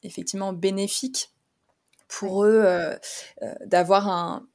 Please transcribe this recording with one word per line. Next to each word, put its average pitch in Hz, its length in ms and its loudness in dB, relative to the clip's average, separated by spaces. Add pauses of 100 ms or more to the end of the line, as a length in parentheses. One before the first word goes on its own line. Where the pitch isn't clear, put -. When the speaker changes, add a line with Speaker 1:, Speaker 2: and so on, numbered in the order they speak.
Speaker 1:
effectivement 196 500 -8
bénéfique 196 800 -4 (880)
Speaker 2:
Ouais. 196 100 -4
Speaker 1:
pour 196 140 2
eux, 220 200 6
heu, 175 340 0 (440)
heu, - 120 -10 (100)
d'avoir 185 440 4
un 175 460 -4